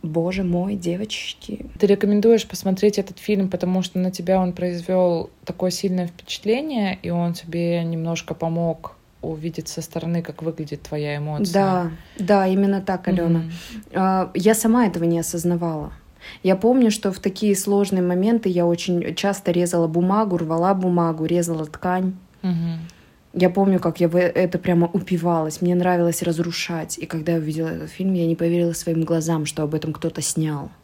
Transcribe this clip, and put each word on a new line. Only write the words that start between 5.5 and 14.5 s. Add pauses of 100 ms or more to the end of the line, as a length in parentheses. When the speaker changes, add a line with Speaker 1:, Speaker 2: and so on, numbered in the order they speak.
Speaker 2:
сильное
впечатление,
и
он
тебе
немножко
помог (260)
увидеть
со
стороны,
как
выглядит
твоя
эмоция.
Speaker 1:
Да, (280)
да,
именно
так,
Алена.
Speaker 2:
Мгм. (420)
Speaker 1:
А,
я